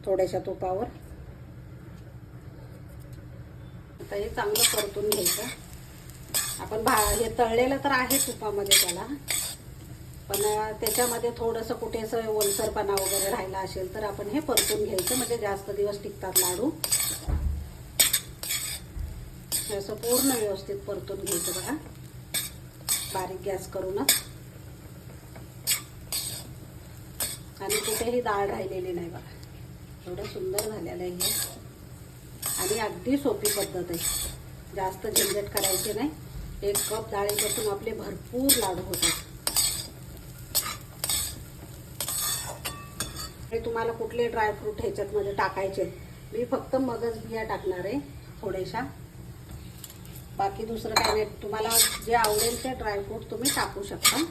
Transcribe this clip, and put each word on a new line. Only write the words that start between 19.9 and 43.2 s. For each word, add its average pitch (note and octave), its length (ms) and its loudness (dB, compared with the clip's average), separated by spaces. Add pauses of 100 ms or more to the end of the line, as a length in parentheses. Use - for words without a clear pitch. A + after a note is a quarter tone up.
पूर्ण C4 380 4
व्यवस्थित G3+ 440 0
परतून G3 440 -4
घ्यायचं E3+ 320 0
बघा, F#3 200 -2 (1400)
बारीक F#3 320 0
गॅस F#3+ 240 -2
करूनच. G3 440 4 (3500)
आणि G#3 160 4
कुठेही A3+ 440 2
डाळ G3+ 260 4
राहिलेली F#3 460 -2
नाही E3+ 160 -2
बघा, - 280 -10 (680)
एवढं F3+ 180 -6
सुंदर G3+ 440 0
झालेलं F3+ 340 -4
आहे F3+ 80 -2
हे. F3+ 200 0 (1300)
आणि G#3 200 4
अगदी A3 380 2
सोपी G#3+ 400 4
पद्धत F3 340 -2
आहे, E3+ 80 0 (800)
जास्त F#3+ 300 0
झंझट G3+ 420 4
करायची G3 440 2
नाही. A#3+ 180 2 (520)
एक G3+ 140 2
कप A3 340 0
डाळीपासून G#3 600 2
आपले G#3 200 -2
भरपूर G#3+ 640 0
लाडू F#3 260 2
होतात. F3+ 280 2 (160)
हे - 2750 -4
फक्तम - 1500 -4